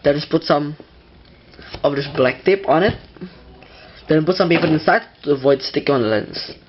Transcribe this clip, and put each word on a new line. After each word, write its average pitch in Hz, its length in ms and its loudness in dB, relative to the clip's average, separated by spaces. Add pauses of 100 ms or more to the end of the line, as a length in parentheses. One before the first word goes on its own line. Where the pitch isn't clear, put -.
Then 143 120 2
just 151 140 -8
put 160 140 0
some 147 320 -2 (1080)
of 147 100 0
this 143 180 -4
black 131 300 0
tape 196 240 2
on 160 160 4
it. - 160 0 (1080)
Then 156 160 2
put 185 100 0
some 180 140 2
paper 165 180 2
inside 156 360 2 (200)
to 147 80 -2
avoid 139 300 2
sticking 139 340 -2
on 123 60 0
the 110 80 0
lens. - 420 -4 (160)